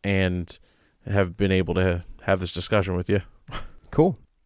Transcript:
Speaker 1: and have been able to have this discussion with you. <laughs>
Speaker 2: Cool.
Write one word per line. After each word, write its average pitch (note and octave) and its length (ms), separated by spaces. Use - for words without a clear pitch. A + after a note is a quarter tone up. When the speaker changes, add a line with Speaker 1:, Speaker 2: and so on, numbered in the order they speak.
Speaker 1:
and F#2 560
have G2 300
been G2 160
able F2+ 220
to F2+ 280
have F#2+ 180
this F2+ 100
discussion F#2 460
with F2+ 120
you. G2+ 120
<laughs> - 120
Speaker 2:
Cool. D#3 280